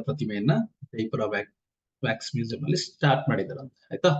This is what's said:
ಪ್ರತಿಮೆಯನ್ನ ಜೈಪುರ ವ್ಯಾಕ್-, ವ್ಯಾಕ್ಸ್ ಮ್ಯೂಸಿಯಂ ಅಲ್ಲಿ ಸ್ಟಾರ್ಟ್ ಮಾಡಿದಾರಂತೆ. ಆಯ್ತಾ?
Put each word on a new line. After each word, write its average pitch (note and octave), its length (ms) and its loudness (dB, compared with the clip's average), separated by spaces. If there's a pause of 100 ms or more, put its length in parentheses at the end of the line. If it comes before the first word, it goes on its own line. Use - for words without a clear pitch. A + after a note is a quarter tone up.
ಪ್ರತಿಮೆಯನ್ನ G#2+ 480 0 (320)
ಜೈಪುರ A2+ 400 -4
ವ್ಯಾಕ್-, G2+ 300 -4 (500)
ವ್ಯಾಕ್ಸ್ A2+ 320 -2
ಮ್ಯೂಸಿಯಂ A#2+ 280 -2
ಅಲ್ಲಿ F3 140 2
ಸ್ಟಾರ್ಟ್ - 520 2
ಮಾಡಿದಾರಂತೆ. - 640 -4
ಆಯ್ತಾ? - 180 4 (100)